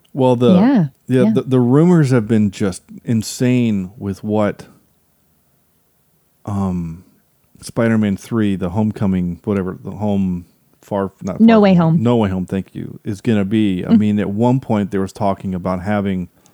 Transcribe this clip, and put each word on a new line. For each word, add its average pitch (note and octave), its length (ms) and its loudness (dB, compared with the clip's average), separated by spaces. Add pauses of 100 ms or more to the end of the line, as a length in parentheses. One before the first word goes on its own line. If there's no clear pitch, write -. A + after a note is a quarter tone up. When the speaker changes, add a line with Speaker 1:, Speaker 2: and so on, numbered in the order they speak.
(140)
Speaker 1:
Well, B2+ 220 2
the, B2 180 4
Speaker 2:
Yeah. G#3 320 4 (220)
Speaker 1:
yeah, B2+ 160 4
Speaker 2:
Yeah. A3 80 4
Speaker 1:
the, G3 100 0
the B2+ 180 2
rumors D3 500 4
have A#2 180 2
been G#2+ 240 2
just G2 300 -4 (220)
insane A2+ 960 0
with G2 240 -8
what, G#2 440 -2 (1800)
um, F2+ 600 -4 (560)
Spider-Man A2 560 0
three, G#2 400 -2
the F2+ 140 -6
Homecoming, F#2+ 760 -2
whatever, F#2+ 380 -4
the G2+ 100 -12
home, F#2+ 540 -4 (340)
far, G2 320 -6 (100)
not F#2 180 -8
Speaker 2:
No A3+ 160 6
Speaker 1:
far G#3+ 40 4
Speaker 2:
Way G3 140 4
Speaker 1:
from F3 60 4 (160)
Speaker 2:
Home. C3+ 60 0
Speaker 1:
No A#2+ 140 2
Way G#2+ 140 0
Home, F#2 160 -4
thank - 280 -6
you, - 300 -14
is G#2 160 -8
gonna G#2+ 240 0
be. G2 400 -2
I - 60 -8
Speaker 2:
Mm. A3 80 6
Speaker 1:
mean, G#2 200 2
at G2 120 -2
one A#2 300 0
point G#2 300 -2
there G2 100 -2
was F#2+ 120 -6
talking G2 420 -4
about F#2 280 -4
having G2 460 -4 (260)